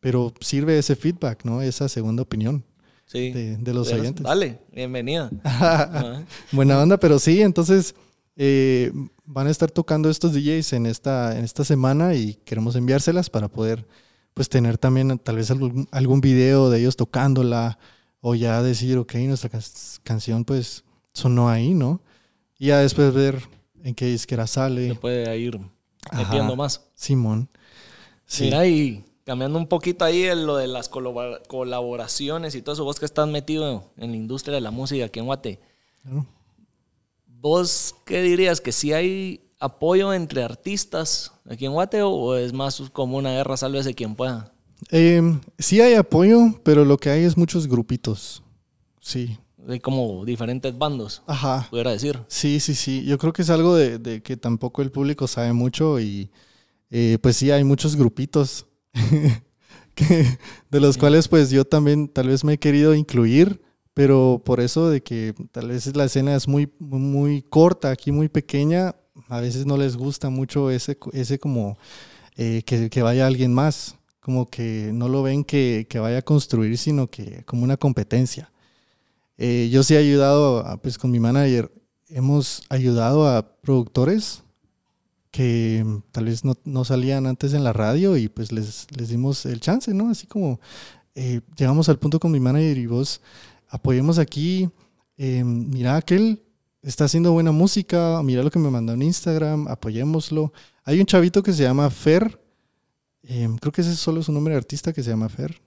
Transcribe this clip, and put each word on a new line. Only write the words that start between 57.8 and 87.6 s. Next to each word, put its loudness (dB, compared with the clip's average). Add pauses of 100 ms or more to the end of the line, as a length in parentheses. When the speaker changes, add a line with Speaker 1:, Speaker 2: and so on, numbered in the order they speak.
Speaker 1:
grupitos 0 (280)
<laughs> -2
que, 4 (320)
de 2
los 6
Speaker 2:
Sí. -4
Speaker 1:
cuales, 6
pues, 6
yo 4
también 2
tal -2
vez 0
me 2
he -4
querido 4
incluir, 2 (320)
pero 4
por 0
eso 0
de 0
que -6 (180)
tal -10
vez -6
la 2
escena 0
es -2
muy, 0
muy, -6
muy 0
corta, 4
aquí -4
muy 0
pequeña, -2 (340)
a -6
veces -4
no 0
les -2
gusta -6
mucho -2
ese -4
co-, -16
ese -4
como, -4 (600)
eh, -2
que, 0
que -2
vaya 2
alguien 2
más, -2 (240)
como -4
que -6
no -4
lo 0
ven -2
que, 0
que -6
vaya -2
a -4
construir, 0
sino -2
que -16
como -4
una 0
competencia. -2 (880)
Eh, 0
yo 6
sí 4
he 8
ayudado 4
a, -10
pues, -8
con -2
mi 2
manager, 2 (380)
hemos -2
ayudado 2
a 0 (140)
productores 0 (880)
que, 0
mm, -4 (120)
tal -6
vez -4
no, 0
no -4
salían 0
antes -2
en 0